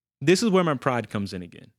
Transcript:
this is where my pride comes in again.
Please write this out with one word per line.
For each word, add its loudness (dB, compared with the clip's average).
this 2
is 2
where 4
my 0
pride -4
comes -6
in -12
again. -20